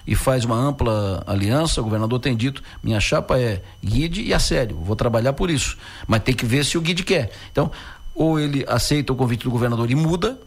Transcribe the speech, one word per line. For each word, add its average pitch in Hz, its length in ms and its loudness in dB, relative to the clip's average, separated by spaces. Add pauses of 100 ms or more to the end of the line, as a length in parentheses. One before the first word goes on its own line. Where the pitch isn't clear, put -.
e 110 100 0
faz 131 280 2
uma 117 140 0
ampla 117 680 0
aliança. 113 540 0
O 131 60 -2
governador 110 340 0
tem 127 160 0
dito, 127 260 -2 (220)
"Minha 110 160 0
chapa 143 400 2
é 107 220 0 (200)
Guide 160 400 0
e - 120 -2
Acério, 123 420 2
vou 87 220 -2
trabalhar 117 340 2
por 175 180 0
isso." - 280 -2 (280)
Mas 110 180 2
tem 131 120 2
que 127 100 -2
ver 135 200 2
se - 120 0
o 170 40 0
Guide 170 220 -2
quer. 151 280 0 (220)
Então, 143 180 0 (420)
ou 160 240 2
ele 143 300 0
aceita 135 460 0
o - 20 0
convite 123 300 0
do 131 40 0
governador 117 400 0
e 127 60 2
muda, 175 520 0